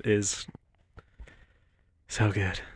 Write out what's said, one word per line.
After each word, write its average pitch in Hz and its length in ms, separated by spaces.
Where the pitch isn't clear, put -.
is 104 420
so 110 220
good. 95 300